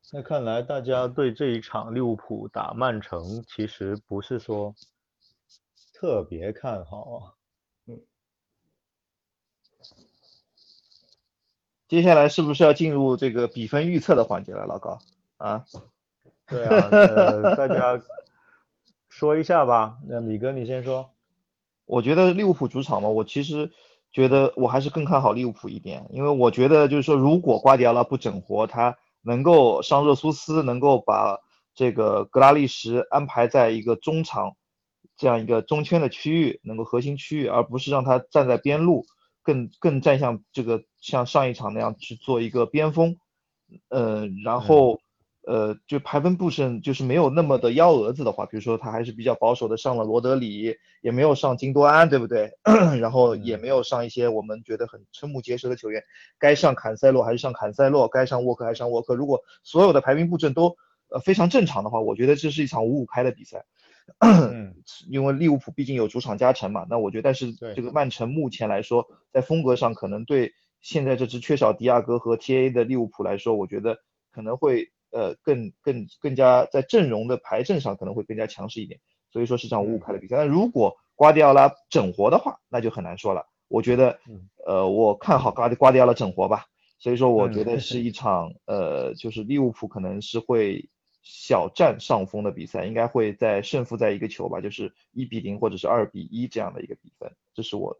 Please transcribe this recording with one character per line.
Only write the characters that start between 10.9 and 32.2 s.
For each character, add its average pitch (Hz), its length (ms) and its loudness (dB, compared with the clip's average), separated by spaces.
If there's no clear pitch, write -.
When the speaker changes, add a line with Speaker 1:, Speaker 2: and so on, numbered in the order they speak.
Speaker 3:
接 170 140 2
下 175 120 8
来 147 140 6
是 175 120 -2
不 147 120 -2
是 135 100 2
要 151 80 8
进 156 200 0
入 135 260 0
这 131 140 -2
个 120 160 -2
比 113 200 -10
分 151 220 -2
预 175 100 0
测 160 160 2
的 117 80 2
环 98 220 -4
节 92 80 -16
了， - 120 -10
老 - 140 -10
高？ - 200 -12
啊？ 110 280 -8
Speaker 1:
对 120 160 -8
啊， 208 260 4
呃， 185 680 6
大 135 100 0
家 123 340 0
说 151 280 -2
一 160 60 -2
下 160 220 2
吧。 117 320 2
那 120 140 -8
米 110 160 -6
哥 127 160 -6
你 123 120 -8
先 127 180 -8
说。 131 260 -8
Speaker 3:
我 123 160 0
觉 139 140 2
得 180 180 6
利 202 100 -2
物 185 100 4
浦 135 140 -2
主 143 160 -4
场 107 180 -4
嘛， 104 80 -2
我 110 140 0
其 143 200 -6
实 151 280 -6
觉 131 180 2
得 135 280 4
我 123 100 0
还 123 140 0
是 147 80 -6
更 156 160 -6
看 143 160 2
好 110 120 2
利 123 120 -4
物 113 60 -6
浦 - 180 -16
一 - 100 -14
点， - 320 -14
因 131 120 -8
为 147 60 0
我 123 220 4
觉 127 180 2
得 151 180 6
就 143 100 0
是 139 60 0
说， 151 120 2
如 147 240 4
果 143 200 2
瓜 135 180 6
迪 123 100 2
奥 117 60 4
拉 120 100 2
不 131 140 -2
整 98 240 -6
活， 104 260 -2
他 117 300 -2
能 120 200 -4
够 139 400 6
上 143 240 2
热 143 80 6
苏 151 200 -2
斯， 156 300 -4
能 123 180 -4
够 139 180 4
把 104 400 -2
这 123 200 -2
个 104 320 0